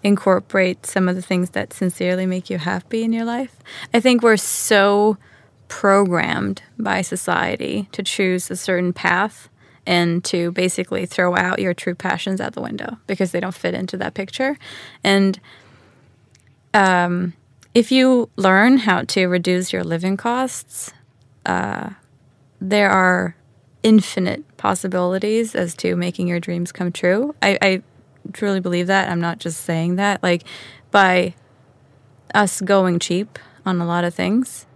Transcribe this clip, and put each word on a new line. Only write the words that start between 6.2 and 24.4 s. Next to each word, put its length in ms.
by 240
society 880
to 100
choose 480
a 60
certain 360
path 560
and 380
to 280
basically 540
throw 300
out 220
your 160
true 200
passions 460
out 120
the 80
window 460
because 260
they 80
don't 140
fit 200
into 220
that 180
picture. 440
And, 380
um, 580
if 180
you 440
learn 420
how 240
to 240
reduce 460
your 120
living 320
costs, 760
uh, 440
there 300
are 460
infinite 760